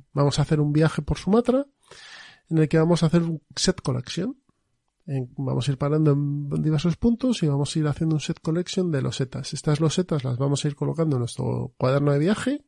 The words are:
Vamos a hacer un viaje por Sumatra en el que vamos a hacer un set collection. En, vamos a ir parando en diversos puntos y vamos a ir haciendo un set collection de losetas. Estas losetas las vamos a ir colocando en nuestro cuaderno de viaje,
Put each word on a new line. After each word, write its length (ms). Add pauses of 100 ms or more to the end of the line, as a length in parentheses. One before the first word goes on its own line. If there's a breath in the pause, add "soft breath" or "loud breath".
(140)
Vamos 260
a 40
hacer 180
un 100
viaje 300
por 160
Sumatra 500 (840 loud breath)
en 100
el 100
que 80
vamos 260
a 40
hacer 160
un 180 (120)
set 280
collection. 560 (680)
En, 300
vamos 320
a 60
ir 40
parando 360
en 480
diversos 340
puntos 480
y 40
vamos 280
a 40
ir 80
haciendo 280
un 60
set 180
collection 500
de 120
losetas. 520
Estas 280
losetas 420
las 140
vamos 260
a 60
ir 80
colocando 400
en 20
nuestro 560
cuaderno 380
de 60
viaje, 480